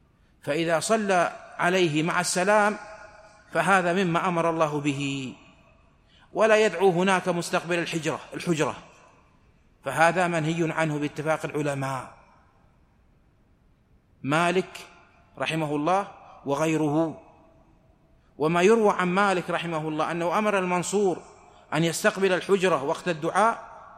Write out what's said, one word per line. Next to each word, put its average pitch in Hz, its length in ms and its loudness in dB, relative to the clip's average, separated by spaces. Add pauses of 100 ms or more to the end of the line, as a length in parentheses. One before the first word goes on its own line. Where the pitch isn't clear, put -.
(420)
فإذا 160 380 0
صلى 196 600 0 (180)
عليه 175 460 2
مع 170 160 0
السلام 202 580 2 (760)
فهذا 180 520 2
مما 170 240 0
أمر 165 220 0
الله 156 300 0
به، 139 560 -4 (1000)
ولا 214 320 4
يدعو 185 240 4
هناك 185 400 2
مستقبل 175 500 -2
الحجرة، 156 400 -4 (140)
الحجرة، 147 420 -2 (1080)
فهذا 165 440 2
منهي 165 440 -2
عنه 151 280 -2
باتفاق 151 460 -4
العلماء، 139 680 -6 (2000)
مالك 175 640 -2 (500)
رحمه 147 380 -4
الله 165 320 0 (380)
وغيره. 156 760 0 (1160)
وما 165 240 0
يروى 208 320 4
عن 180 140 0
مالك 185 420 0
رحمه 160 380 -4
الله 156 240 -2
أنه 170 260 -2
أمر 208 220 0
المنصور 180 640 0 (520)
أن 156 100 2
يستقبل 190 480 0
الحجرة 175 520 2
وقت 160 240 -4
الدعاء 175 680 0 (240)